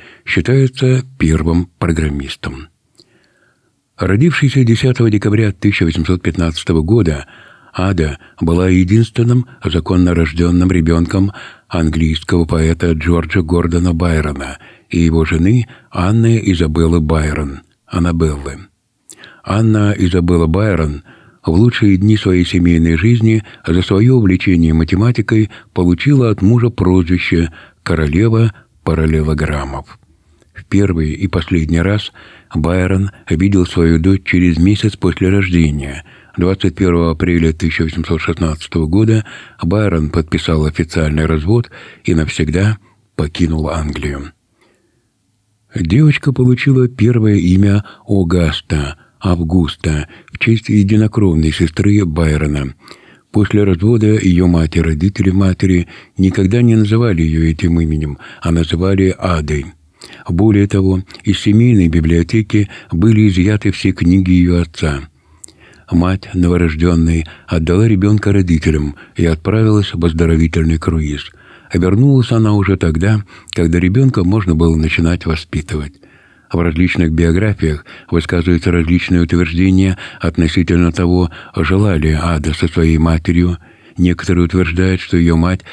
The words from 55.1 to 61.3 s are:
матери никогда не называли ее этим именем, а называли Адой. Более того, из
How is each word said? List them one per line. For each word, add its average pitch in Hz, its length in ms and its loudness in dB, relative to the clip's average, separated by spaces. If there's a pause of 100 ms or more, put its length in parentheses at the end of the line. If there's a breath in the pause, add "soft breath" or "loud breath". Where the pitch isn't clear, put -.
матери 92 580 0 (300 loud breath)
никогда 95 440 2
не 117 140 4
называли 110 460 0
ее 80 280 0
этим 82 300 0
именем, 76 380 -2 (240 loud breath)
а 85 100 -2
называли 90 640 0
Адой. 78 500 -4 (600 loud breath)
Более 101 380 2
того, 95 380 0 (200 loud breath)
из 101 160 -2